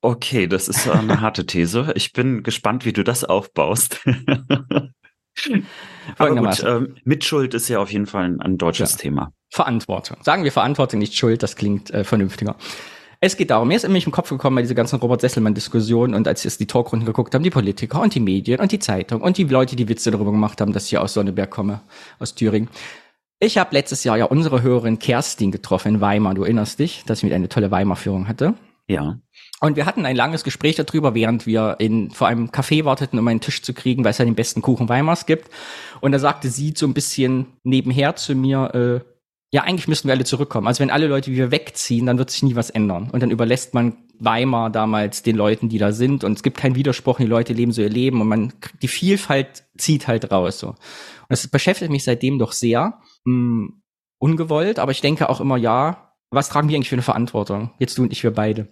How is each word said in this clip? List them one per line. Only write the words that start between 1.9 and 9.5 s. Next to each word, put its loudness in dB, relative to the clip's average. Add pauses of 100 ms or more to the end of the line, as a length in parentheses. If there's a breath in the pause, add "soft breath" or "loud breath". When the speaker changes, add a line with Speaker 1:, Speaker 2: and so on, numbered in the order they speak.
Speaker 1:
Ich -4
bin 0
gespannt, -2
wie -2
du 0
das 0
aufbaust. 0
<laughs> -2
Aber -4
gut, -2 (520 loud breath)
Speaker 2:
Folgendermaßen. 2
Speaker 1:
ähm, 0
Mitschuld 0
ist -2
ja 0
auf -2
jeden -2
Fall -2
ein, -2
ein -2
deutsches 0
Speaker 2:
Ja. -6
Speaker 1:
Thema. -4 (200)